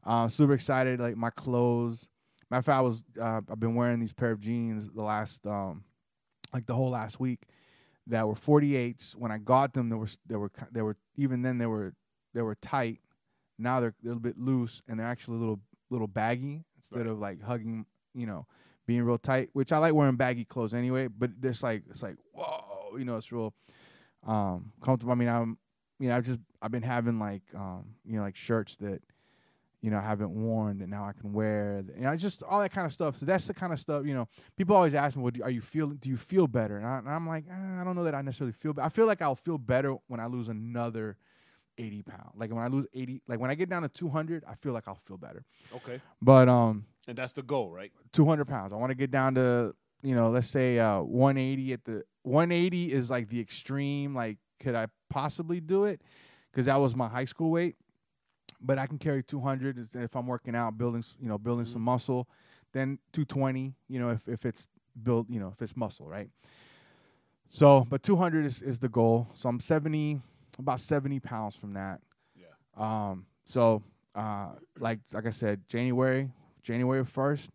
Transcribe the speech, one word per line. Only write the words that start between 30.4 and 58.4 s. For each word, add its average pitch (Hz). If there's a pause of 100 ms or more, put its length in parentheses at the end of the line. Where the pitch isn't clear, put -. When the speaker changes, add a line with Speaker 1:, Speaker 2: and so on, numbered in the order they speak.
Speaker 1:
that 92
now 101
I 101
can 104
wear, 104
th-, 95
you 117
know, 143
just 180
all 202
that 196
kind 190
of 147
stuff. 147
So 139
that's 185
the 196
kind 175
of 147
stuff, 147
you 143
know, 120 (300)
people 190
always 170
ask 139
me, 135
"Well, 123
do, 120
are 127
you 120
feel, 156
do 139
you 131
feel 180
better?" 110
And 104
I, 131
and 120
I'm 160
like, 160
Uh, 185
I 180
don't 180
know 175
that 160
I 139
necessarily 135
feel 151
be-, -
I 156
feel 220
like 214
I'll 143
feel 165
better 131 (120)
when 120
I 113
lose 120
another 113 (640)
eighty 104
pounds. -
Like, 107
when 113
I 120
lose 135
eighty, 127
like, 120
when 127
I 139
get 175
down 180
to 143
two 175
hundred, 160
I 113
feel 135
like 113
I'll 98
feel -
better. 90 (300)
Speaker 3:
Okay. 127 (220)
Speaker 1:
But, 127
um, 113 (220)
Speaker 3:
And 120
that's 127
the 143
goal, 120
right? 92 (200)
Speaker 1:
two 156
hundred 151
pounds. 101
I -
wanna 127
get 131
down 131
to, 120 (300)
you 135
know, 117
let's 120
say, 127
uh, 107
one 131
eighty 131
at 120
the, 110 (200)
one 156
eighty 175
is, 127
like, 120
the 120
extreme, 139
like, 113 (220)
could 127
I 113 (220)
possibly 160
do 185
it? 202 (520)
'Cause 127
that 135
was 135
my 123
high 123
school 160
weight. 170 (840)